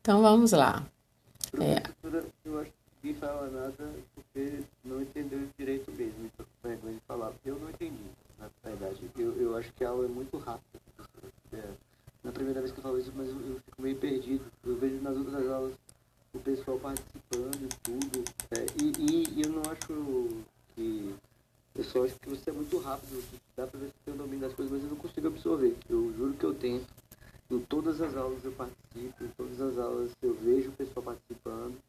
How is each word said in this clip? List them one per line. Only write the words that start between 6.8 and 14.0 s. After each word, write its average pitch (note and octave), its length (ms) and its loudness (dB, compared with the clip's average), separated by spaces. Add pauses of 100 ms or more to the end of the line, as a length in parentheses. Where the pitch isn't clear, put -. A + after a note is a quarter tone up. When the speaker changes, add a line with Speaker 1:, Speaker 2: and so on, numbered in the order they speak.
Speaker 2:
de A2+ 60 -12
falar. A#2+ 320 -6 (120)
Eu C#3 140 -6
não D#3 120 -10
entendi, D3+ 340 -8 (340)
na G#2+ 100 -14 (140)
verdade. G2 560 -8
Eu, A#2 180 2
eu A#2 200 2
acho A2+ 160 -6
que - 100 -2
a B2 60 2
aula B2 160 0
é B2 40 0
muito C3 300 -6
rápida, - 400 -10 (160)
professora. - 380 -18 (200)
É, A2 120 -10 (580)
na B2 80 -6
primeira C3+ 300 -2
vez B2+ 100 -2
que - 80 -12
eu C3 60 -12
falo B2+ 140 0
isso, B2+ 180 -4
mas C3+ 120 -4
eu, C3+ 120 -6
eu C3 240 -6
fico - 180 -14
meio C3+ 140 0
perdido. C3+ 480 0 (180)